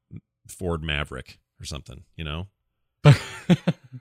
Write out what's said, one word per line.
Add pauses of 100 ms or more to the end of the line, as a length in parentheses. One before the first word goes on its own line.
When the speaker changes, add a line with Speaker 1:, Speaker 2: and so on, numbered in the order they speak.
(480)
Speaker 1:
Ford
Maverick (220)
or
something, (140)
you
know? (560)
Speaker 2:
<laughs> (880)